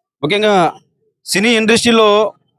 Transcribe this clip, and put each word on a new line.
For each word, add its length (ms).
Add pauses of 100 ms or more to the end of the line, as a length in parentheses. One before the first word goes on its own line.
(240)
ముఖ్యంగా 500 (520)
సినీ 240
ఇండస్ట్రీలో 840 (260)